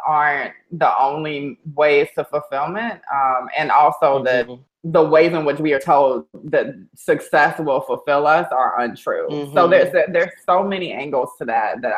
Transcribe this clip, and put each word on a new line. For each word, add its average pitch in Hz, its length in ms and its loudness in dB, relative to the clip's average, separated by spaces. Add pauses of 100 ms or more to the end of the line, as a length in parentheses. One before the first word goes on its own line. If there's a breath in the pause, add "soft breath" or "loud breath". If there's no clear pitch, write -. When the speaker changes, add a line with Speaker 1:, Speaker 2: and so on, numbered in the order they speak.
Speaker 1:
aren't 147 480 -2 (180)
the 156 200 0 (100)
only 143 560 -4 (180)
ways 147 400 4
to 151 100 -4
fulfillment, 160 760 -6 (120)
um, 131 340 0 (100)
and 151 140 -2
also 143 520 4
that 123 240 0
Speaker 2:
Mm-hmm. 123 140 -16 (300)
Speaker 1:
the 165 120 4
ways 160 300 4
in 156 120 -4
which 143 140 -2
we 156 140 0
are 135 60 0
told 135 460 2 (200)
that 135 220 -2 (280)
success 160 640 0
will 139 220 0
fulfill 143 440 -2
us 165 260 2
are 123 300 0
untrue. 165 480 -4
So 147 60 -6
Speaker 2:
Mm-hmm. 147 360 0
Speaker 1:
there's, 175 200 4 (200)
there's 175 200 0 (140)
so 185 180 2
many 190 280 -6
angles 131 380 -4 (100)
to 151 60 -10
that 113 380 -2
that 113 140 -2